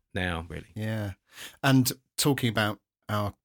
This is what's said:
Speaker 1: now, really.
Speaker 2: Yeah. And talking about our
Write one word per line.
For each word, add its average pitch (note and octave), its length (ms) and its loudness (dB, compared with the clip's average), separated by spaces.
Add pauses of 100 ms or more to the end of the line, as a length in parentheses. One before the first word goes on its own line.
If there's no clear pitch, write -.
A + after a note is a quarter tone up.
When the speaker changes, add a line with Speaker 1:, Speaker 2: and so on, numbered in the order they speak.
(140)
Speaker 1:
now, F2 360 -4
really. D#2+ 260 -12
Speaker 2:
Yeah. A2 360 -6 (520)
And C3 280 6 (260)
talking B2+ 320 2
about G#2+ 300 0 (280)
our G#2 380 -2